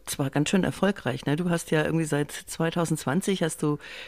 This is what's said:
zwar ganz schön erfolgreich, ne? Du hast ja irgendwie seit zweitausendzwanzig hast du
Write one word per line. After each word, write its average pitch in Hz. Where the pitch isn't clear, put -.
zwar 139
ganz 151
schön 185
erfolgreich, 139
ne? 143
Du 175
hast 170
ja 156
irgendwie 160
seit 147
zweitausendzwanzig 165
hast 160
du 147